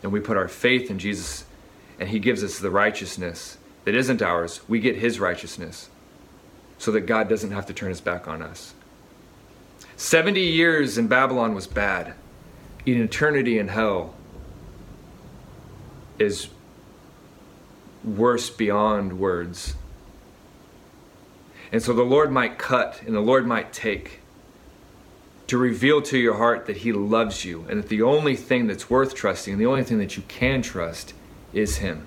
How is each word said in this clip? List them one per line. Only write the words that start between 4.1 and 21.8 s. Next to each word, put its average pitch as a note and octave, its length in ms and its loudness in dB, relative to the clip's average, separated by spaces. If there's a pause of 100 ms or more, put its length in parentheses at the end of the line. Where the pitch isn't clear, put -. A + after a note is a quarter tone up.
ours. E2+ 460 -2
We A2+ 120 0
get A2+ 160 2
his A2+ 240 -2
righteousness F2 720 -6 (920)
so - 140 -2
that G#2+ 80 4
God A2 280 0
doesn't G#2 220 0
have G2 160 -6
to F#2+ 60 -10
turn G2 160 -6
his F2+ 120 -6
back F2 260 -6
on D#2+ 140 -8
us. E2 320 -14 (1200)
Seventy F#3 480 2
years D#3+ 520 2
in A#2 100 2
Babylon B2+ 480 2
was F#2+ 120 -8
bad. F#2+ 460 -2 (720)
An B2 160 2
eternity A#2+ 580 2
in G2+ 80 -2
hell G2 460 -2 (2000)
is G#2 300 -2 (1500)
worse A#2 460 2
beyond G#2 720 2
words. F2 560 -2 (2000)
And A2+ 100 2